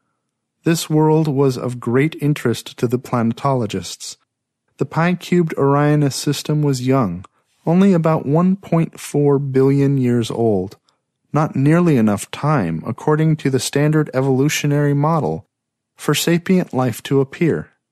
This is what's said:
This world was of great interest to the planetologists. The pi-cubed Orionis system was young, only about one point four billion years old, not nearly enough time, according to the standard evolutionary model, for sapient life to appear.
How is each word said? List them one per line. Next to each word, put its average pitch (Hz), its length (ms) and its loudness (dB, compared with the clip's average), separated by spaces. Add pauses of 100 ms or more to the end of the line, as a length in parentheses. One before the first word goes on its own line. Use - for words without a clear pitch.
(640)
This 165 260 -2
world 156 380 2
was 139 320 0
of 123 220 -8
great 135 400 0
interest 143 580 -2
to 127 80 -2
the 123 120 -2
planetologists. 113 1200 -4 (600)
The 147 100 -2
pi-cubed 170 680 0
Orionis 143 560 2
system 151 500 -4
was 131 240 -2
young, 104 380 0 (420)
only 185 260 4
about 165 340 2
one 175 280 2
point 165 460 -2
four 143 400 2
billion 139 580 2
years 120 320 0
old, 101 460 -2 (560)
not 147 240 -2
nearly 156 400 4
enough 107 340 0
time, 101 560 -2
according 156 500 0
to 139 140 -4
the 131 100 0
standard 151 540 0
evolutionary 143 800 0
model, 143 540 -2 (480)
for - 180 -2
sapient 175 580 0
life 127 300 -2
to 139 180 0
appear. 135 500 -2 (220)